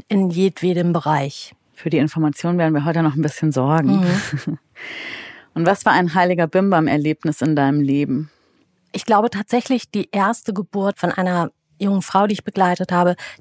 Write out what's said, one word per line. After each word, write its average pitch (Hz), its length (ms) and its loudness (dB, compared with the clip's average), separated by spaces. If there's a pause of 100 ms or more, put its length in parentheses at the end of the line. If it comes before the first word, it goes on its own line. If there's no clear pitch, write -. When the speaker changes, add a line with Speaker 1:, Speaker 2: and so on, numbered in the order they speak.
Speaker 1:
in 190 220 2
jedwedem 175 640 0
Bereich. 147 640 -2 (200)
Speaker 2:
Für - 160 -6
die 156 80 2
Information 156 600 0
werden 160 160 2
wir 143 100 0
heute 165 180 0
noch 151 120 2
ein 160 80 -2
bisschen 151 300 -2
sorgen. 139 480 2
Speaker 1:
Mhm. 160 640 -2
Speaker 2:
<laughs> - 920 -16
Und 165 120 0
was 196 180 0
war 214 80 4
ein 170 220 2
heiliger 175 320 2
Bimbam-Erlebnis 156 960 0
in 156 140 2
deinem 143 240 2
Leben? 139 500 -2 (640)
Speaker 1:
Ich - 120 -10
glaube 220 260 2
tatsächlich 233 600 -2
die 202 220 -4
erste 208 400 -2
Geburt 196 460 -4
von 175 120 0
einer 180 400 -2 (300)
jungen 196 220 0
Frau, 196 240 2
die 214 80 0
ich - 100 -10
begleitet 185 480 0
habe, 175 240 2 (240)